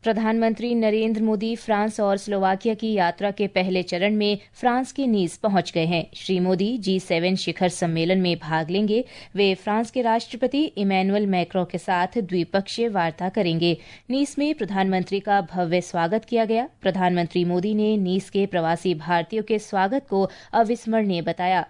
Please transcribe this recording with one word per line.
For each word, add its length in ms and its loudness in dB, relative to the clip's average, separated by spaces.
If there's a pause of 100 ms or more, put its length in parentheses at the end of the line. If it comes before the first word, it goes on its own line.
प्रधानमंत्री 720 0
नरेंद्र 480 2
मोदी 340 0
फ्रांस 440 -2
और 160 2
स्लोवाकिया 580 0
की 180 -2
यात्रा 380 0
के 160 -2
पहले 360 0
चरण 320 0
में 240 2 (160)
फ्रांस 380 0
के 140 -2
नीस 300 2
पहुंच 360 0
गए 120 0
हैं। 300 -2
श्री 260 -2
मोदी 380 0
जी 220 0
सेवन 340 0
शिखर 340 -2
सम्मेलन 520 0
में 180 0
भाग 320 -2
लेंगे। 340 0 (300)
वे 200 4
फ्रांस 360 -2
के 120 -2
राष्ट्रपति 640 0
इमैनुअल 600 0
मैक्रों 380 0
के 140 -6
साथ 300 0 (100)
द्विपक्षीय 720 -2
वार्ता 400 -2
करेंगे। 480 0 (340)
नीस 280 -2
में 160 0
प्रधानमंत्री 680 -2
का 200 2
भव्य 400 0
स्वागत 440 -2
किया 200 0
गया। 240 0 (140)
प्रधानमंत्री 600 2
मोदी 300 0
ने 220 2
नीस 340 -2
के 160 0
प्रवासी 480 0
भारतीयों 480 -2
के 160 -2
स्वागत 520 -2
को 200 0 (220)
अविस्मरणीय 680 0
बताया। 480 0